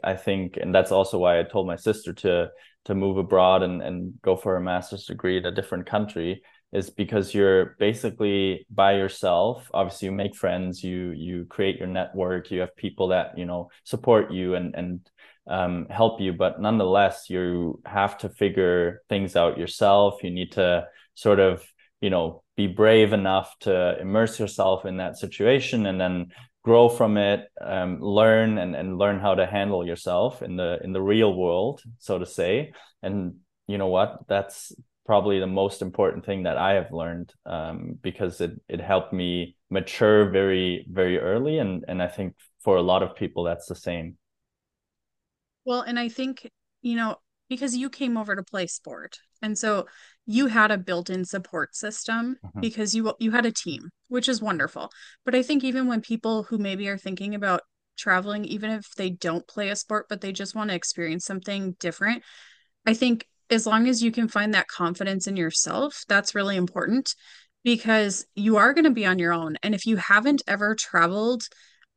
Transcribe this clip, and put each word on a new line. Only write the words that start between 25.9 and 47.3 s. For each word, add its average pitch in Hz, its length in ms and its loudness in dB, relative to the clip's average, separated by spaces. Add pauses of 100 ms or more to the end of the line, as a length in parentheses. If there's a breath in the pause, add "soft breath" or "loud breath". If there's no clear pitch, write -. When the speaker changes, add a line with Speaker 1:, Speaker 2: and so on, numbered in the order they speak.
Speaker 1:
then 90 340 -2 (320 loud breath)
grow 117 240 8
from 113 280 2
it, 101 300 2 (160)
um, 90 380 -4
learn 110 580 4
and, 90 180 -4
and 90 220 -6
learn 98 220 2
how 98 140 2
to 92 120 4
handle 98 400 -2
yourself 90 560 -2
in 90 140 -8
the, 87 260 -2
in 92 100 -8
the 95 80 -2
real 104 340 4
world, 92 460 -2 (180)
so 92 200 -4
to 90 80 -6
say. 110 460 -2 (300 loud breath)
And 92 340 -6 (320)
you 101 100 -4
know 98 80 -2
what? 92 320 0 (100)
That's - 440 -6 (340)
probably 101 340 2
the 92 60 -2
most 95 340 -2
important 95 460 -2
thing 98 160 -4
that 80 160 -2
I 95 160 2
have 92 180 -2
learned, 85 400 -8 (140)
um, 82 560 -10
because 92 400 -6
it, 85 100 -2 (160)
it 87 140 -6
helped 95 320 0
me 87 420 -4 (140)
mature 104 580 4
very, 92 640 2
very 90 280 2
early. 131 400 0
And, 95 300 -4
and 92 140 -4
I 87 60 -2
think 92 260 -8 (300)
for 98 120 6
a 87 60 4
lot 90 200 4
of 90 140 -4
people, 87 280 -4
that's 85 220 -4
the 92 80 -10
same. 85 440 -8 (1500)
Speaker 2:
Well, 247 180 -2
and 240 160 -6
I 240 100 -4
think, 262 420 -8 (320)
you 233 140 -2
know, 226 200 -4 (320)